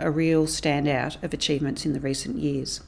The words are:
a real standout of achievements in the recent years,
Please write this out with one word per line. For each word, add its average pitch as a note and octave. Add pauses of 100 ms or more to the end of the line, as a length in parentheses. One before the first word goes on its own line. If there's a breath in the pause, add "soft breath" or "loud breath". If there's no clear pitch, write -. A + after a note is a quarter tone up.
a E3
real D#3+
standout C#3+
of D#3
achievements C#3+
in D3+
the C#3
recent C3+
years, C#3+